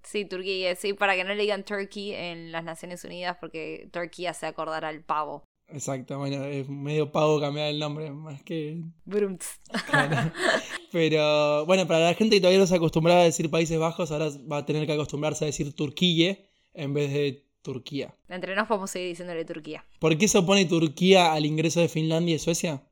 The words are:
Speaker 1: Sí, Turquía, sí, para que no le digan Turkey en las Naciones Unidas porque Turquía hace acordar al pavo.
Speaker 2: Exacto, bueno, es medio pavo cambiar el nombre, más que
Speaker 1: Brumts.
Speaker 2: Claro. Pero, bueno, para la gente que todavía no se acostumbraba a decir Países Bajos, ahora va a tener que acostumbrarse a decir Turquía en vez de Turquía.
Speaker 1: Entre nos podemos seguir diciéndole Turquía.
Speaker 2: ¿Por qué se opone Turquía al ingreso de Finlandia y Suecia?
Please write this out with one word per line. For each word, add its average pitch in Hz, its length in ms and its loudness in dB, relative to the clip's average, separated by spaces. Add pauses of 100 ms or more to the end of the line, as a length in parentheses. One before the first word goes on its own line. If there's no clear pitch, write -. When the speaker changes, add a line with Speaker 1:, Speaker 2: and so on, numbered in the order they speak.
Speaker 1:
Sí, 208 220 -6
Turquía, 185 520 -4
sí, 202 160 -4
para 202 220 2
que 185 100 -2
no 196 100 -4
le 208 80 -2
digan 202 220 -2
Turkey 202 480 -8
en 165 400 -10
las 165 120 -6
Naciones 175 400 -12
Unidas 180 360 -8
porque 160 520 -12
Turquía 175 380 -8
hace 160 160 -10
acordar 160 380 -6
al 156 180 -10
pavo. 147 420 -6 (220)
Speaker 2:
Exacto, 139 520 -8
bueno, 139 260 -4
es 139 240 -6
medio 143 420 -2
pavo 151 300 4
cambiar 147 280 -2
el 147 100 -4
nombre, 151 320 -6
más 147 320 -14
que 160 400 -8 (240)
Speaker 1:
Brumts. 196 540 -4 (280)
Speaker 2:
Claro. 160 420 0 (600)
Pero, 151 720 4
bueno, 185 220 4
para 165 140 4
la 165 140 4
gente 220 220 4
que 190 40 8
todavía 185 200 8
no 196 60 8
se 180 100 2
acostumbraba 165 440 4
a 175 40 8
decir 165 260 2
Países 165 280 0
Bajos, 160 340 -2
ahora 156 160 -2 (220)
va 147 80 -2
a 139 80 -6
tener 151 200 -2
que 156 60 -2
acostumbrarse 151 520 -2
a - 20 0
decir 143 260 -4
Turquía 165 680 2 (360)
en 143 180 -6
vez 143 200 -2
de 143 340 -2 (160)
Turquía. 135 520 -10 (140)
Speaker 1:
Entre 180 260 -8
nos 214 140 -2
podemos 196 220 -2
seguir 180 180 -6
diciéndole 170 380 -8
Turquía. 156 400 -12 (120)
Speaker 2:
¿Por 160 200 4
qué 196 100 4
se 214 100 4
opone 196 280 4
Turquía 170 680 6
al 151 140 0
ingreso 156 340 0
de 165 80 4
Finlandia 160 480 0
y - 20 -4
Suecia? 170 540 -2